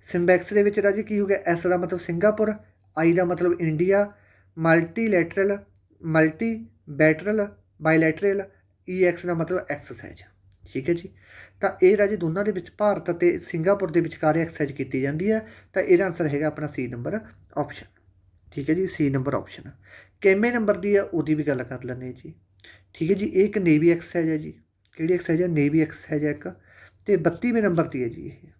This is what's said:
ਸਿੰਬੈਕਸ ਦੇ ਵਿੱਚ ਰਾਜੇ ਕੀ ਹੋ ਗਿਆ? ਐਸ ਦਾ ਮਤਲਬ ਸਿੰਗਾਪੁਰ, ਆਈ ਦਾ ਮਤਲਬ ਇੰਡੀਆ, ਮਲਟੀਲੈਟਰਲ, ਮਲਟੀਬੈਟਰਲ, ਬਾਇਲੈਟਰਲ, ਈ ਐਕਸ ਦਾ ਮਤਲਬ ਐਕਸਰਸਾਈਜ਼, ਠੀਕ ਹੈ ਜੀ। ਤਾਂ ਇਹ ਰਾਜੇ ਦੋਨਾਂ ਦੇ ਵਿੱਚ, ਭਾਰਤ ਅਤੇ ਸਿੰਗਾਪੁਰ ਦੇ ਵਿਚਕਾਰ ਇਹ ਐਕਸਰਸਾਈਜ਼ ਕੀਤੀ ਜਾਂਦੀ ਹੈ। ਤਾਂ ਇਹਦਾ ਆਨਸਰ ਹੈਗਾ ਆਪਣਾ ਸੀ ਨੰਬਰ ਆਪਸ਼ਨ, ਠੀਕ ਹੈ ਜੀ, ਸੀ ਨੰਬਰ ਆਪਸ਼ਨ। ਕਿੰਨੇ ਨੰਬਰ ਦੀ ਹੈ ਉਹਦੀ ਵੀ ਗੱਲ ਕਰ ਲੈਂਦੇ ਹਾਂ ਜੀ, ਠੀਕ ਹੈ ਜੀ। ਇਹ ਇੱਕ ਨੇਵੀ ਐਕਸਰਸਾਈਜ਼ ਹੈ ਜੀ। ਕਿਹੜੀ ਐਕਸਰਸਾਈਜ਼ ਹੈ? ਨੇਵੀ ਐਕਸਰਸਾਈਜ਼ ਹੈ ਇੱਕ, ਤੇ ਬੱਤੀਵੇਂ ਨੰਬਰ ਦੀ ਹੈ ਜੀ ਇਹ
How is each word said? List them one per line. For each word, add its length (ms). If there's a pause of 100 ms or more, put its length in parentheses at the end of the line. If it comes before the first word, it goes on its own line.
ਸਿੰਬੈਕਸ 500
ਦੇ 100
ਵਿੱਚ 180
ਰਾਜੇ 220
ਕੀ 180
ਹੋ 60
ਗਿਆ? 200
ਐਸ 200
ਦਾ 100
ਮਤਲਬ 240
ਸਿੰਗਾਪੁਰ, 540 (440)
ਆਈ 140
ਦਾ 120
ਮਤਲਬ 360
ਇੰਡੀਆ, 520 (460)
ਮਲਟੀਲੈਟਰਲ, 1000 (440)
ਮਲਟੀਬੈਟਰਲ, 1500 (340)
ਬਾਇਲੈਟਰਲ, 600 (460)
ਈ 160
ਐਕਸ 220
ਦਾ 80
ਮਤਲਬ 260 (100)
ਐਕਸਰਸਾਈਜ਼, 520 (500)
ਠੀਕ 160
ਹੈ 60
ਜੀ। 140 (520)
ਤਾਂ 100 (120)
ਇਹ 140
ਰਾਜੇ 200
ਦੋਨਾਂ 280
ਦੇ 80
ਵਿੱਚ, 260
ਭਾਰਤ 320
ਅਤੇ 280
ਸਿੰਗਾਪੁਰ 520
ਦੇ 100
ਵਿਚਕਾਰ 360
ਇਹ 60
ਐਕਸਰਸਾਈਜ਼ 300
ਕੀਤੀ 280
ਜਾਂਦੀ 320
ਹੈ। 160 (240)
ਤਾਂ 100
ਇਹਦਾ 220
ਆਨਸਰ 220
ਹੈਗਾ 200
ਆਪਣਾ 200
ਸੀ 220
ਨੰਬਰ 320 (360)
ਆਪਸ਼ਨ, 300 (680)
ਠੀਕ 180
ਹੈ 40
ਜੀ, 120
ਸੀ 240
ਨੰਬਰ 240
ਆਪਸ਼ਨ। 360 (500)
ਕਿੰਨੇ 300
ਨੰਬਰ 260
ਦੀ 200
ਹੈ 60
ਉਹਦੀ 320
ਵੀ 80
ਗੱਲ 200
ਕਰ 220
ਲੈਂਦੇ 220
ਹਾਂ 60
ਜੀ, 220 (600)
ਠੀਕ 160
ਹੈ 60
ਜੀ। 100
ਇਹ 180
ਇੱਕ 140
ਨੇਵੀ 320
ਐਕਸਰਸਾਈਜ਼ 400
ਹੈ 60
ਜੀ। 180 (420)
ਕਿਹੜੀ 180
ਐਕਸਰਸਾਈਜ਼ 280
ਹੈ? 60
ਨੇਵੀ 320
ਐਕਸਰਸਾਈਜ਼ 440
ਹੈ 60
ਇੱਕ, 220 (540)
ਤੇ 100
ਬੱਤੀਵੇਂ 460
ਨੰਬਰ 220
ਦੀ 180
ਹੈ 60
ਜੀ 180
ਇਹ 220 (120)